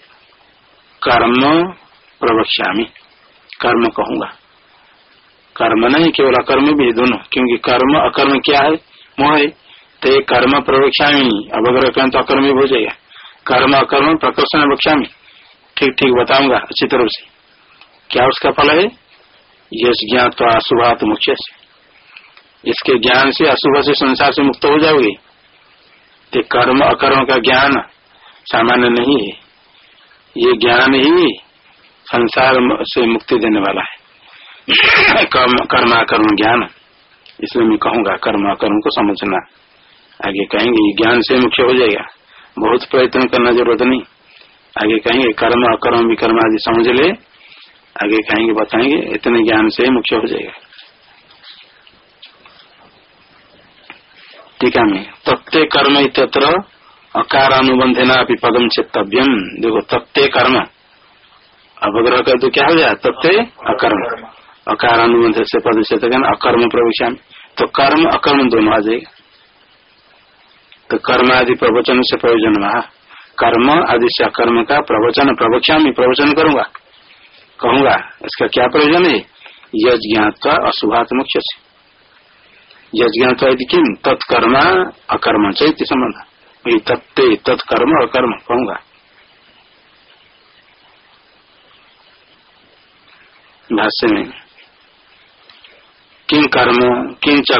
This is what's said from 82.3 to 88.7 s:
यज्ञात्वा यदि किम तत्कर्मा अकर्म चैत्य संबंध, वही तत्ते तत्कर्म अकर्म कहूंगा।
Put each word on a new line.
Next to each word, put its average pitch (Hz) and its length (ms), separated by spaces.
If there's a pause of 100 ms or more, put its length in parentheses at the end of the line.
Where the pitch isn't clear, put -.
यज्ञात्वा 127 460
यदि 127 160
किम 131 300
तत्कर्मा 135 960 (200)
अकर्म 104 420
चैत्य - 320
संबंध, 127 420 (400)
वही 117 120
तत्ते 117 580
तत्कर्म 123 720
अकर्म 127 240
कहूंगा। 113 420 (4000)